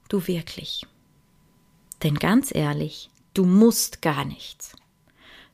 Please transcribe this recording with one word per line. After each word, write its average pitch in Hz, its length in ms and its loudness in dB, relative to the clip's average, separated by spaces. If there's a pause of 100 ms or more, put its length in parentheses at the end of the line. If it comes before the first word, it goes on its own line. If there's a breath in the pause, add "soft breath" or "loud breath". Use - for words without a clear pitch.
du 190 180 -2
wirklich? - 580 -8 (1160)
Denn 151 120 0
ganz 202 380 2
ehrlich, 151 560 -4 (240)
du 190 120 2
musst 208 560 4
gar 143 240 -2
nichts. - 500 -14 (800 soft breath)